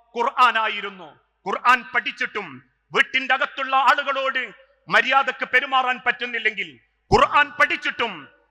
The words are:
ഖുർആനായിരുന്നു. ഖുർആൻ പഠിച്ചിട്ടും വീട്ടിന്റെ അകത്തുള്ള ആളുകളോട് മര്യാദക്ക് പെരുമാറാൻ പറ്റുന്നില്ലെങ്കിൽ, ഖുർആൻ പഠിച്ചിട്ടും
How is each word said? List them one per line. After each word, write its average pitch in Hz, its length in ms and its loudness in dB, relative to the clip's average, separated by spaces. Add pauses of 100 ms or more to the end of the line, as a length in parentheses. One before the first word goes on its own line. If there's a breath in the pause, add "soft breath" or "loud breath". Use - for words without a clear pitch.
(180)
ഖുർആനായിരുന്നു. 214 920 0 (380)
ഖുർആൻ 247 360 2 (100)
പഠിച്ചിട്ടും 240 540 -4 (440)
വീട്ടിന്റെ 262 420 -2
അകത്തുള്ള 269 420 -4
ആളുകളോട് 269 800 0 (360)
മര്യാദക്ക് 254 600 2
പെരുമാറാൻ 254 540 0
പറ്റുന്നില്ലെങ്കിൽ, 226 640 -4 (420)
ഖുർആൻ 285 480 4
പഠിച്ചിട്ടും 233 680 -2 (240)